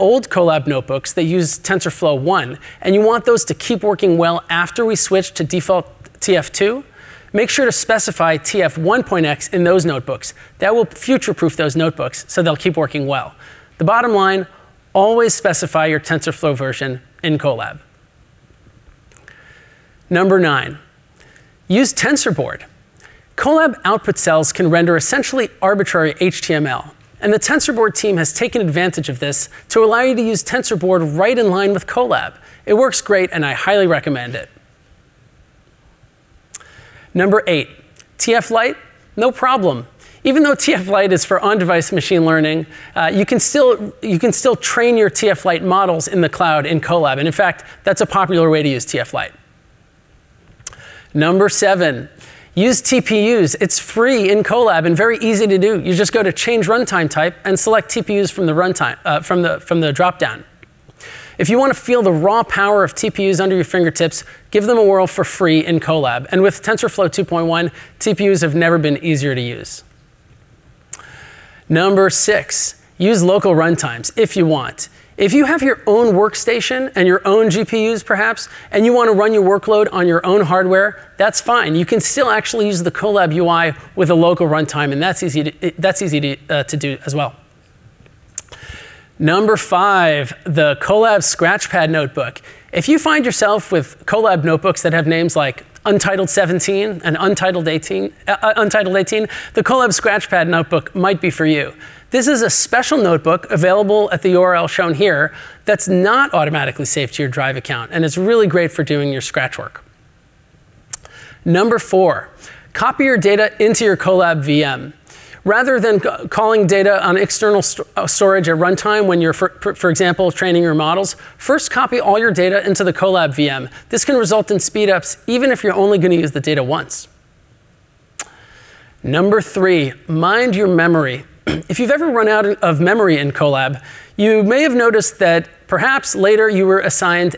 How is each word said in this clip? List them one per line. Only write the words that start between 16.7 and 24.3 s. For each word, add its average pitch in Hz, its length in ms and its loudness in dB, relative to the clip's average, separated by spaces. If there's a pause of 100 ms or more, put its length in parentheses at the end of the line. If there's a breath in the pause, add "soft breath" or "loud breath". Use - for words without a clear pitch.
in 156 160 -2
Colab. 117 400 -4 (2250 soft breath)
Number 185 300 4
nine, 147 380 0 (880 soft breath)
use 233 260 2
TensorBoard. 214 720 -2 (720 soft breath)
Colab 311 480 0
output 202 340 -2
cells 156 340 2